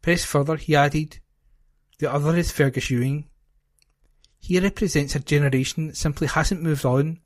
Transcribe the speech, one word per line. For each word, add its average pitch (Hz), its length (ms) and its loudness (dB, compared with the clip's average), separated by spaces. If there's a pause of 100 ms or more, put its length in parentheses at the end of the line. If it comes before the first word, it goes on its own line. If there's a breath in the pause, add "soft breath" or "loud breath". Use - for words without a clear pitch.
Pressed 170 240 0
further, 147 320 0
he 151 180 0
added, 147 440 0 (800)
"The 143 120 -2
other 147 240 0
is 170 160 0
Fergus 131 380 0
Ewing. 135 400 -2 (1080)
He 180 200 0
represents 180 560 0
a 143 40 0
generation 143 680 0
that 135 100 -12
simply 151 300 -2
hasn't 160 340 0
moved 151 240 -2
on 143 400 0